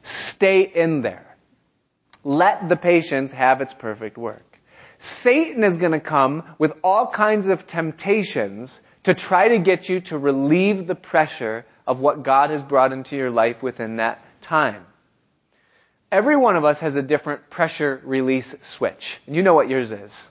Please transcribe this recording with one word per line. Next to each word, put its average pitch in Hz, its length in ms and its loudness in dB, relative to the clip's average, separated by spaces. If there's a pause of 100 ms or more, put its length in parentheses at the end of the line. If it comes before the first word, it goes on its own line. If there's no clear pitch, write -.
stay - 600 0
in 165 400 0
there. - 340 -10 (880)
Let 170 420 2
the 170 100 2
patience 160 560 0
have 131 280 2
its 135 140 -8
perfect 107 420 -10
work. 113 420 -12 (400)
Satan 277 680 0
is 180 120 2
gonna 160 240 0
come 147 440 0 (120)
with 156 160 0 (100)
all 208 260 2
kinds 208 400 0
of 180 180 0
temptations 156 1120 -4 (220)
to 147 100 2
try 185 360 2
to 233 100 4
get 180 320 0
you 185 100 -2
to 165 160 -10
relieve 156 720 0
the 175 80 -4
pressure 120 720 -4 (200)
of 131 140 -4
what 143 220 0
God 135 260 2
has 151 140 -4
brought 131 300 2
into 131 240 -10
your 131 140 -4
life 117 320 0
within 117 340 -8
that 113 280 -4 (160)
time. 117 460 -2 (1200)
Every 247 280 4
one 220 180 4
of 151 80 0
us 147 140 4
has 151 180 -4
a 143 60 -2
different 143 480 -4
pressure 147 520 -4
release 131 600 -2
switch. - 640 -8
And 147 100 -6
you 180 60 0
know 185 120 4
what 127 140 4
yours 127 220 -2
is. 101 400 -14